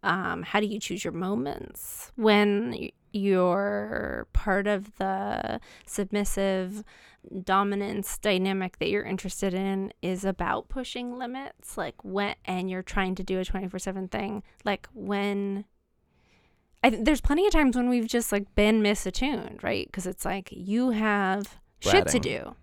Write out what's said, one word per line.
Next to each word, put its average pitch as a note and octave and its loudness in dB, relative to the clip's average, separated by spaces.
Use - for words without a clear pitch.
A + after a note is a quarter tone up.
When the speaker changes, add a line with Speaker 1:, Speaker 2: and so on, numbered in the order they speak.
Speaker 1:
Um, F3 0
how G3 0
do G#3+ 2
you G#3 -4
choose G3 -6
your E3 -2
moments - -6
when G#3 6
y-, - -8
you're G3 2
part G3 2
of G3+ -2
the F#3+ -2
submissive G3+ -2
dominance G3+ 0
dynamic F#3+ 0
that - 0
you're G3+ 0
interested F#3+ -4
in G3 -2
is F#3 -4
about - -2
pushing B3 -8
limits? B3+ -10
Like, - -8
when, G3+ -2
and F#3 -2
you're F#3 -4
trying F#3+ 0
to F#3 -6
do F#3 -2
a F#3 -2
twenty-four F#3 -4
seven F#3+ -6
thing, - -6
like, G3+ -2
when, G3+ -2
I C#4 8
th-, A3+ -2
there's C4 4
plenty D#4+ 4
of G#4 4
times C#4+ 6
when B3 2
we've A#3+ 2
just, A#3 0
like, G3+ -2
been G#3+ 6
misattuned, G#3 -2
right? - -2
'Cause F#3 -6
it's F3+ -8
like, F3+ -4
you G#3+ 0
have G3+ 0
shit G#3 6
to B3+ 4
Speaker 2:
Bratting. - 0
Speaker 1:
do. - -6